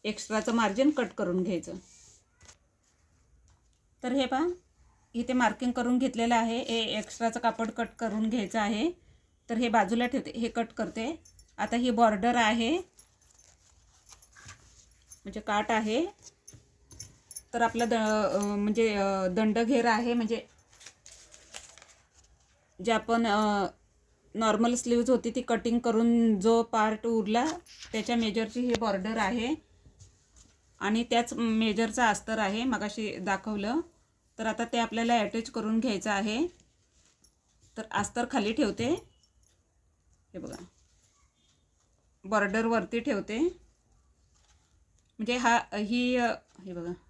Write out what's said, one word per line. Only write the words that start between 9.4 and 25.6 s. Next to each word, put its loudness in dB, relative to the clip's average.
तर -2
हे 2
बाजूला 2
ठेवते, -4
हे -4
कट -2
करते. -6
आता -2
ही 2
बॉर्डर 4
आहे, 2
म्हणजे -10
काठ -2
आहे, 0
तर 2
आपला 2
द-, 0
अ, 2
म्हणजे, 2
अ, 2
दंडघेर 2
आहे, 2
म्हणजे -2
जे 0
आपण, 0
अ, 2
नॉर्मल 2
स्लीव्ज 0
होती 2
ती -4
कटिंग 0